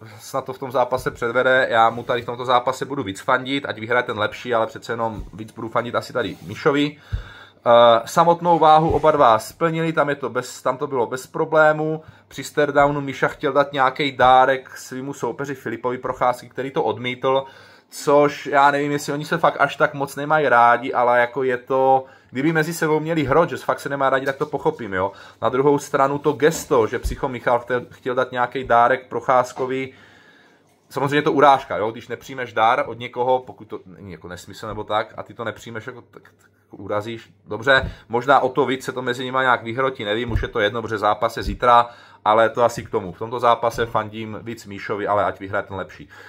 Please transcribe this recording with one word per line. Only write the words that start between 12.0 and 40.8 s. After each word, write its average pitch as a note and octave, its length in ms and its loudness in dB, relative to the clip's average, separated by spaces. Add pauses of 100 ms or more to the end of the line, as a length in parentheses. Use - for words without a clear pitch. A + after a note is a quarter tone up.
Při - 160 -14
staredownu D3 560 2
Míša C#3 280 -4
chtěl C#3+ 240 -4
dát C#3 200 2
nějaký C3+ 400 0
dárek C3 640 4
svýmu C3 360 -12
soupeři C3+ 420 -6
Filipovi B2 440 -6
Procházky, B2 500 -2
který C3 220 -8
to D#3 120 -2
odmítl, B2 600 -2 (460)
což D3 560 2
já C#3+ 240 6
nevím, C#3+ 220 -2
jestli C#3+ 200 -4
oni D3 120 -6
se E3 140 -4
fakt C#3+ 200 2
až - 180 0
tak D3+ 180 0
moc C#3 220 -6
nemají D3 320 0
rádi, A#2+ 440 4
ale B2 280 2
jako A#2+ 220 -2
je B2+ 140 0
to, C3 480 2 (260)
kdyby C#3 220 -2
mezi D#3+ 220 0
sebou D#3 260 0
měli D#3 240 -2
hroť, D3+ 260 2
že B2+ 60 -8
fakt C3 240 -4
se - 80 -10
nemá C#3 220 0
rádi, C3 160 0
tak C#3 100 -4
to D3+ 100 -4
pochopím, C3 460 -6
jo. F#2+ 200 -2 (300)
Na A2+ 60 0
druhou C#3 300 2
stranu C#3 400 0
to D3 140 -2
gesto, C3+ 540 2
že G#2+ 120 -6
Psycho - 300 -6
Michal B2 300 -2
chtěl, B2 320 -4
chtěl - 240 -8
dát B2+ 180 -2
nějaký B2+ 320 -4
dárek A#2+ 440 2
Procházkovi, B2+ 840 -2 (1000)
samozřejmě C#3 260 -2
je D3 60 4
to D3+ 100 0
urážka, C#3 440 4
jo, G#2 140 -2
když A2+ 180 -16
nepřijmeš A#2+ 440 -12
dar A#2 340 2
od A2+ 120 -12
někoho, B2 400 -2
pokud A2 260 -14
to G#2 220 -14
není F#2 260 -18
jako E2 160 -18
nesmysl F2+ 380 -16
nebo G#2 180 -10
tak, G#2+ 320 -4
a - 60 -10
ty G#2 120 -18
to A#2 100 -12
nepřijmeš, A2 420 -12
jako, A#2+ 160 -16
tak, - 200 -20
tak - 280 -20 (200)
urazíš, G#2 600 -8 (160)
dobře, B2+ 460 0 (160)
možná A#2+ 320 4
o B2+ 80 0
to C3+ 180 0
víc C3 180 -4
se B2+ 80 -6
to B2+ 100 -6
mezi B2+ 220 -4
nima C3 180 -2
nějak A#2+ 200 2
vyhrotí, B2 420 -4
nevím, A2+ 260 -2
už G#2+ 120 -2
je B2 60 -6
to A#2 120 -4
jedno, A2 220 0